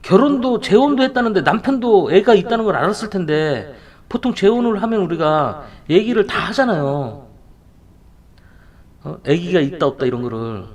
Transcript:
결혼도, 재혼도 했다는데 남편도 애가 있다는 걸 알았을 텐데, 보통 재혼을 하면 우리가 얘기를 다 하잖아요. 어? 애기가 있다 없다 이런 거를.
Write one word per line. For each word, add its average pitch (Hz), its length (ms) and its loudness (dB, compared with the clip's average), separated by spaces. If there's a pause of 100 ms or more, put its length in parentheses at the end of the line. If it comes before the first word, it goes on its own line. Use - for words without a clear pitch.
결혼도, 247 600 2
재혼도 262 420 2
했다는데 240 380 0
남편도 220 720 2
애가 214 200 6
있다는 226 320 0
걸 190 100 0
알았을 208 340 -2
텐데, 151 680 -2 (340)
보통 247 240 -4
재혼을 226 480 0
하면 226 200 -2
우리가 156 640 -2 (240)
얘기를 214 380 2
다 - 200 -4
하잖아요. 143 800 -2 (1800)
어? 147 220 -12
애기가 175 340 0
있다 151 280 -2
없다 135 180 -4
이런 123 160 -2
거를. 113 540 -8